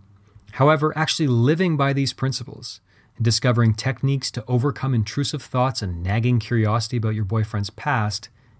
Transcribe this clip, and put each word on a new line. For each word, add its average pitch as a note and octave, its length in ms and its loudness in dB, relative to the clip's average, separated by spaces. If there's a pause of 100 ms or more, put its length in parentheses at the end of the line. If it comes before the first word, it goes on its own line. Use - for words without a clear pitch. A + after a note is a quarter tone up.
(540)
However, D3 440 2
actually D#3 300 0
living D3+ 500 2
by C#3 160 2
these C3+ 200 0
principles - 640 -6 (380)
and A2 80 0
discovering A#2 480 4
techniques C3+ 580 -2
to - 160 -8
overcome C3 460 0
intrusive C3+ 480 -2
thoughts B2+ 400 -2
and F2 200 -6
nagging A2+ 380 2
curiosity A2+ 580 0
about A2 180 -2
your G#2+ 100 -2
boyfriend's G#2+ 440 -2
past A2+ 600 -2 (300)